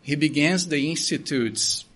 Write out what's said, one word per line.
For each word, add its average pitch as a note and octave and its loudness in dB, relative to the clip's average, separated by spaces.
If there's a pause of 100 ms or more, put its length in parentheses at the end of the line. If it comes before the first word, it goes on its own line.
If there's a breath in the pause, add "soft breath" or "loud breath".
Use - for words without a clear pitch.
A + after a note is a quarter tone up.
he C#3+ 0
begins D#3 2
the D3 0
Institutes C3+ -2 (120)